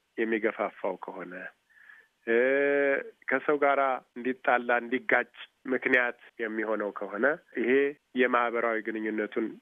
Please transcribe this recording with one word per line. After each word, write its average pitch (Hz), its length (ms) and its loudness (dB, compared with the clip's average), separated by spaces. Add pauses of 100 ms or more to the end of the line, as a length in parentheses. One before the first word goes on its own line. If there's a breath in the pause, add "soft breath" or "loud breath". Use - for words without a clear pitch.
(180)
የሚገፋፋው 107 800 -2
ከሆነ፣ 90 340 -12 (1900 loud breath)
ከሰው 135 320 0
ጋራ 139 240 4 (280)
እንዲጣላ 123 680 0
እንዲጋጭ 120 520 0 (380)
ምክንያት 127 520 2 (200)
የሚሆነው 107 540 -4
ከሆነ 101 340 -2 (300)
ይሄ 120 140 0 (460)
የማህበራዊ 120 680 2
ግንኙነቱን 107 640 -4 (160)